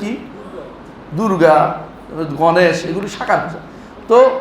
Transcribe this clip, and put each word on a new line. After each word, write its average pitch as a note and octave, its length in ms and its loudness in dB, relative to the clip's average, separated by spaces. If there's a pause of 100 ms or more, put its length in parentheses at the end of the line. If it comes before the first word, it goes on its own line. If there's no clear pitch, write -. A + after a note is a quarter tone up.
কি, G#3+ 160 -8 (1000)
দুর্গা, E3 580 2 (560)
গণেশ, E3 540 2
এগুলি G3 240 -6
সাকার - 360 -2
পূজা।" E3 140 -12 (500)
তো C4 320 4